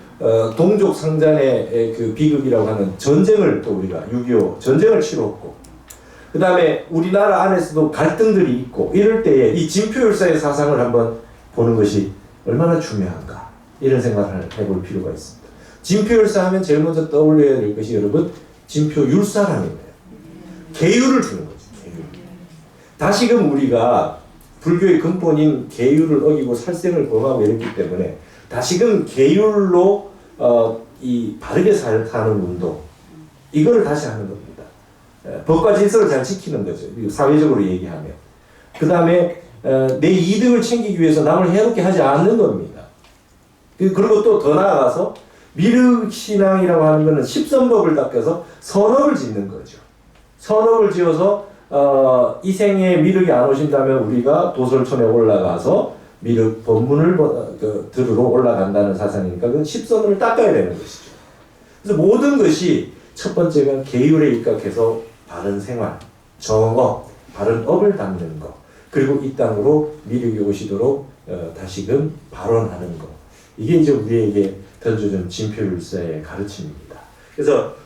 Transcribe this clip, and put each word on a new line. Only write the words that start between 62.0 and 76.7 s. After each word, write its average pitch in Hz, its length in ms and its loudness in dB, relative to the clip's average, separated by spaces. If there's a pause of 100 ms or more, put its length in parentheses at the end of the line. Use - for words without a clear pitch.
모든 254 360 2
것이 175 560 0 (200)
첫 - 220 -8
번째가 139 480 0
계율에 139 540 2
입각해서 110 640 -2 (260)
바른 101 320 -8
생활, 104 400 -8 (400)
정업, 113 720 0 (260)
바른 214 320 -2
업을 196 300 2
담는 82 420 -8
것, 78 140 -16 (360)
그리고 139 340 0
이 135 120 -8
땅으로 131 600 0 (100)
미륵이 113 340 -4
오시도록, 101 720 -4 (180)
어, 85 300 -10
다시금 101 560 -4 (180)
발원하는 90 640 -4
것. 78 100 -16 (500)
이게 123 200 0
이제 151 140 4
우리에게 104 640 0 (260)
던져준 98 480 -4
진표율사의 92 920 -8
가르침입니다. - 720 -14 (380)